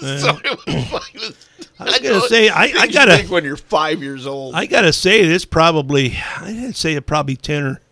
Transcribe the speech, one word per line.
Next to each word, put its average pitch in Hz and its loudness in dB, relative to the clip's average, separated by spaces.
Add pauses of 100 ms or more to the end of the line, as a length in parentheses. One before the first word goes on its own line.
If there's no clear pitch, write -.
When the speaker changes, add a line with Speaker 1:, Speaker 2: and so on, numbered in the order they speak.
Speaker 1:
Yeah. 135 -6
Speaker 2:
So 143 -2
it - -8
was 127 -4
like - -10
this, - -16 (320)
Speaker 1:
I 190 -14
was - -2
Speaker 2:
I 254 0
Speaker 1:
gonna 262 0
Speaker 2:
know 175 0
Speaker 1:
say, 220 4
I, 180 2
I 262 4
Speaker 2:
things - 2
you - -4
Speaker 1:
gotta 214 8
Speaker 2:
think 180 -2
when 170 0
you're 143 -6
five 156 -2
years 135 -12
old. 135 -10
Speaker 1:
I 180 -2
gotta 185 2
say, 196 4
it's 175 2
probably, 143 2 (200)
I'd 220 -10
say 156 -4
it 143 -6
probably 139 -2
ten 147 -4
or 131 -6 (100)